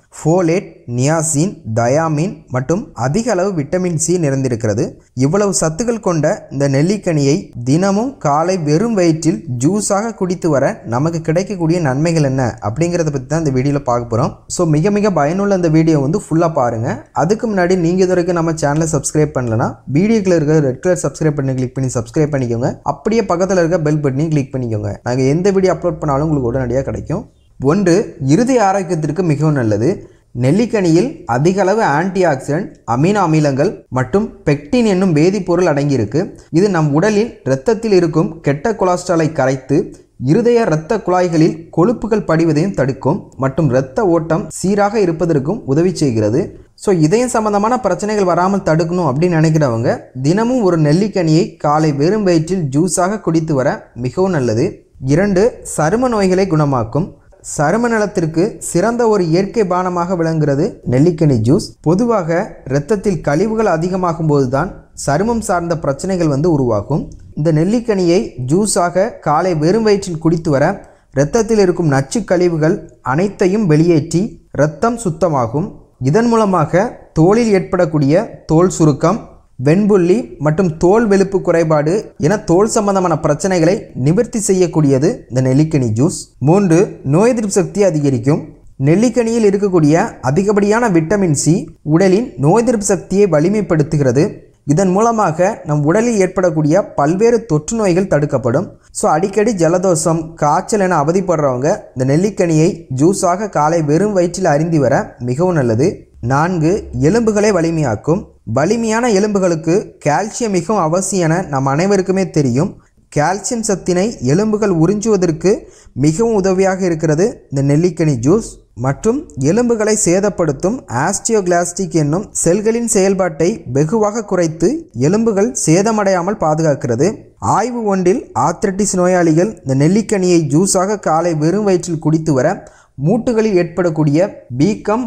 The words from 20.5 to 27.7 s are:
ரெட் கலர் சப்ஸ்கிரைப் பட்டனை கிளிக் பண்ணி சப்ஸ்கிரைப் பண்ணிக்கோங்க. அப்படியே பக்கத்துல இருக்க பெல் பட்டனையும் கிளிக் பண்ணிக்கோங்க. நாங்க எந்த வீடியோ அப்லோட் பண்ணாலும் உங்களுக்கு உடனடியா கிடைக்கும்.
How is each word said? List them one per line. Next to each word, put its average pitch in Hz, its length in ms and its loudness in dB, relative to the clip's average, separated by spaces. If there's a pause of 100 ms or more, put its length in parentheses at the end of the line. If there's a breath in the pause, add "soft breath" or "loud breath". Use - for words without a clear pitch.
ரெட் 127 160 -6
கலர் 175 200 0
சப்ஸ்கிரைப் 151 340 -2
பட்டனை 131 220 -2
கிளிக் 123 160 -6
பண்ணி 131 220 -2
சப்ஸ்கிரைப் 147 360 -2
பண்ணிக்கோங்க. 123 360 -2 (220)
அப்படியே 220 300 0 (100)
பக்கத்துல 180 300 0
இருக்க 165 240 0
பெல் 151 180 0
பட்டனையும் 143 300 -2
கிளிக் 135 200 -2
பண்ணிக்கோங்க. 110 360 -4 (160)
நாங்க 127 160 0 (120)
எந்த 185 220 0
வீடியோ 185 200 2
அப்லோட் 170 260 -4
பண்ணாலும் 143 240 0
உங்களுக்கு 135 260 -2
உடனடியா 131 360 -2
கிடைக்கும். 117 340 -6 (480)